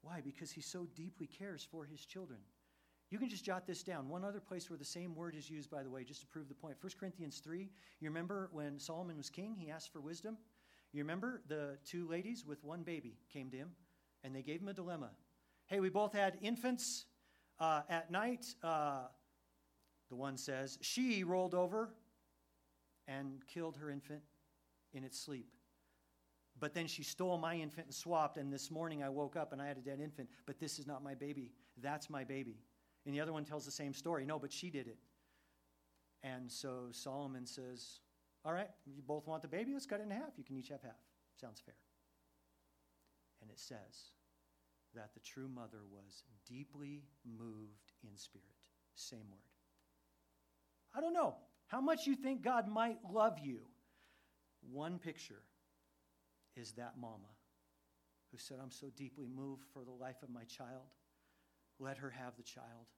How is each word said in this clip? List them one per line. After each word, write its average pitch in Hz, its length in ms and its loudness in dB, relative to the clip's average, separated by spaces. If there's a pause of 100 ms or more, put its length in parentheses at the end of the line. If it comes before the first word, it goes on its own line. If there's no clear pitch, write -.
Why? 165 180 -4
Because 139 300 -6
he 156 120 -6
so 180 240 -2 (100)
deeply 170 320 -6
cares 196 420 -6
for 160 140 -6
his 147 200 -12
children. 143 360 -8 (720)
You 208 80 0
can 262 100 4
just 202 160 -4
jot 185 220 2
this 175 180 -2
down. 151 240 0
One 180 160 0
other 202 160 -2
place 180 280 -6
where 165 100 -6
the 139 60 -8
same 175 300 -4
word 160 220 -4
is 147 120 -8
used, 147 220 -6
by 143 140 -2
the 131 60 -4
way, 131 120 -4
just 131 200 -10
to 143 40 -16
prove 151 220 -8
the 135 60 -8
point. - 260 -10
First 185 180 -6
Corinthians 175 400 -4
three, 185 320 -4 (300)
you 156 80 0
remember 180 440 0
when 147 280 -2
Solomon 165 360 -2
was 139 140 -4
king, 208 240 -4
he 170 160 -6
asked 156 220 -6
for 156 80 -8
wisdom? 170 380 -4 (540)
You 147 120 4
remember 196 420 0
the 143 380 0
two 175 240 -2
ladies 175 360 0
with 147 200 -6
one 165 180 -4
baby 147 360 -4 (140)
came 135 180 -4
to 131 60 -6
him, 151 140 -6 (540)
and 135 100 -4
they 135 80 -2
gave 151 180 -2
him 196 80 -2
a 196 60 -2
dilemma. 165 360 -2 (560)
"Hey, 196 140 6
we 190 100 8
both 208 220 8
had 196 280 8
infants, 240 680 4 (520)
uh, 156 300 8
at 165 220 4
night." 233 520 4
Uh, 147 460 4 (1000)
the 127 80 -6
one 135 200 2
says, 135 440 0
"She 233 440 6
rolled 180 300 6
over 185 400 6 (1120)
and 139 400 -4
killed 160 300 -2
her 147 140 -6
infant 147 320 -6 (680)
in 135 120 -6
its 131 140 -6
sleep. 127 360 -6 (1040)
But 147 160 0
then 165 120 2
she 156 160 -2
stole 180 360 2
my 165 160 2
infant 160 320 -2
and - 80 -10
swapped, 156 420 6
and 139 160 0
this 139 180 -2
morning 160 320 0
I 139 60 4
woke 139 280 2
up 156 180 0
and 135 80 -4
I 143 40 0
had 143 120 -2
a - 20 -8
dead 139 200 -2
infant, 147 280 -4 (160)
but 143 140 -6
this 156 200 -2
is 139 80 -6
not 139 160 -2
my 139 120 -4
baby. 139 380 -4 (260)
That's 143 320 0
my 139 140 -2
baby." 120 360 -2 (460)
And 143 80 0
the 143 60 4
other 160 120 2
one 151 140 0
tells 147 180 -2
the 139 60 -6
same 139 240 -2
story. 151 320 2
"No, 151 120 2
but 139 140 -2
she - 160 -4
did 139 180 -2
it." 113 120 -10 (1200)
And 127 300 -6
so 127 380 -4
Solomon 131 560 -4
says, 127 540 -10 (440)
"All 160 80 2
right, 190 180 0 (140)
you 139 160 -12
both 147 260 0
want 160 140 0
the 160 80 -8
baby? 220 240 0
Let's 269 140 -2
cut 208 140 0
it - 20 -4
in 208 80 -2
half. 269 260 -2
You 139 80 -10
can 135 120 -6
each 127 120 -6
have 139 140 -6
half. 117 180 -12 (360)
Sounds 113 240 -12
fair." - 160 -20 (1600)
And 107 100 -16
it - 80 -16
says - 540 -12 (800)
that 110 220 -10
the 113 60 -14
true 135 280 -6
mother 113 420 -8
was 98 340 -16 (200)
deeply 143 600 -8 (200)
moved 110 680 -10 (100)
in 104 160 -14
spirit. 95 260 -14 (520)
Same 110 340 -8
word. 98 100 -18 (1500)
I 254 80 0
don't 339 140 4
know 302 220 6 (320)
how 247 120 2
much 311 260 6
you 277 80 8
think 262 280 2
God 226 260 8
might 226 300 6 (120)
love 214 280 8
you. 135 220 -2 (1000)
One 151 380 -4
picture 139 440 -8 (1120)
is 113 180 -8
that 120 260 -6
mama 110 320 -8 (1000)
who 123 60 -14
said, 131 240 -8
"I'm 131 120 -8
so 139 180 -8
deeply 135 360 -8
moved 135 460 -4
for 131 120 -10
the 127 80 -10
life 127 300 -6
of 135 60 -12
my 120 160 -6
child. 131 460 -10 (880)
Let 135 180 0
her 135 140 -4
have 123 260 -6
the 120 60 -14
child. 117 560 -12